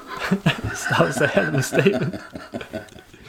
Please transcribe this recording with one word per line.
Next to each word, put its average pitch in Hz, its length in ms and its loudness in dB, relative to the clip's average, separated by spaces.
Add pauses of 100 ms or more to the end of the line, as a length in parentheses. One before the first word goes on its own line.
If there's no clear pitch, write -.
(300)
So 196 60 2 (540)
that - 140 4
was 160 120 -2
the 147 120 2
head - 200 2
of 156 40 -4
the 139 100 2
statement. - 520 2 (1160)